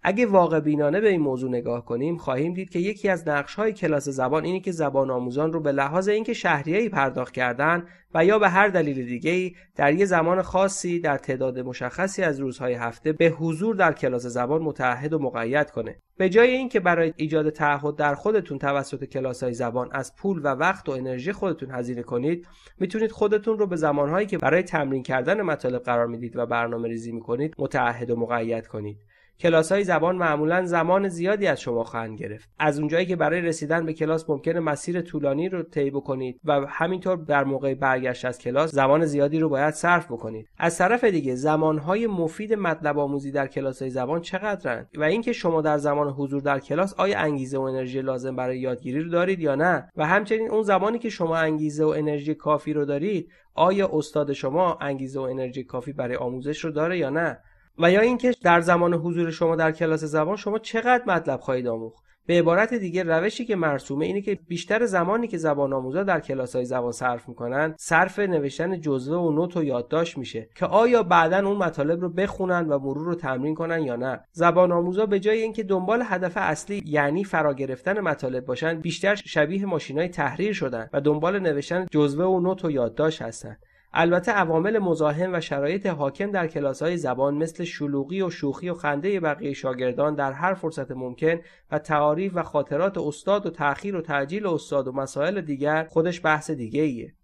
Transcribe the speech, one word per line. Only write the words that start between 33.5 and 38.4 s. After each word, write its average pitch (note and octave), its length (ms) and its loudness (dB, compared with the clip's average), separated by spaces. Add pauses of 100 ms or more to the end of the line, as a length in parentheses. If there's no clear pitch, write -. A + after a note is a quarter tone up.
به D#3 60 -4
کلاس D#3+ 380 -2
ممکنه D#3+ 300 0
مسیر E3 400 -2
طولانی D3+ 480 -2
رو F3+ 140 -4
طی C#3+ 280 -2
بکنید C3+ 540 -6
و C#3+ 240 2
همینطور F#3 480 -2
در D3+ 280 2
موقع C3+ 300 0
برگشت C3 500 0
از B2+ 140 -4
کلاس C#3+ 320 0